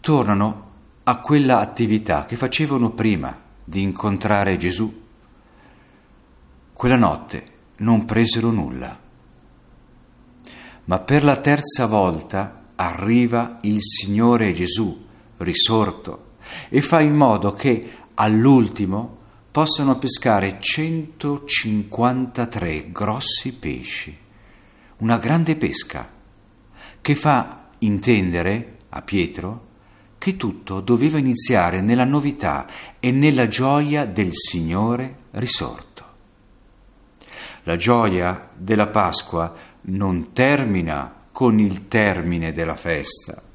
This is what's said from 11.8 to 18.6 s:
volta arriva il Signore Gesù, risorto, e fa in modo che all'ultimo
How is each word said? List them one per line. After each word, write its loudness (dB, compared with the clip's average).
volta -2
arriva 0
il 0
Signore 2
Gesù, -4
risorto, -2
e 2
fa 4
in 4
modo 4
che -2
all'ultimo 2